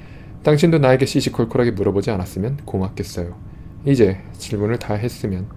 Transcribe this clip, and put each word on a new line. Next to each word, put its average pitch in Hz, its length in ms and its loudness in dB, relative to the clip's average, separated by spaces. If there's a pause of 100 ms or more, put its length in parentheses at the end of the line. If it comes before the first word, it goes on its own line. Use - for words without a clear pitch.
(440)
당신도 160 360 6
나에게 131 280 6
시시콜콜하게 120 640 0
물어보지 101 400 0
않았으면 101 540 -4
고맙겠어요. 92 680 -6 (500)
이제 113 360 4 (120)
질문을 107 460 -2
다 - 140 -4
했으면 104 640 -4